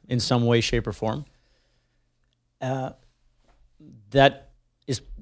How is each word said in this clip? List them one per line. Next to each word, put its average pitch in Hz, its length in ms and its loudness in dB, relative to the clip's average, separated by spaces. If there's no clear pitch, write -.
in 123 100 0
some 120 260 0
way, 117 140 4
shape, 117 260 -2
or 107 60 -6
form. 113 320 -6
Uh, 131 300 -6
that 135 400 4
is 135 140 -4